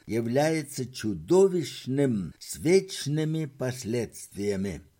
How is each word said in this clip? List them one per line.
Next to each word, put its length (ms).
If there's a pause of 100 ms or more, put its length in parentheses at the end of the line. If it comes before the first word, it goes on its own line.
является 840
чудовищным 1500
с 180
вечными 880
последствиями. 1400 (180)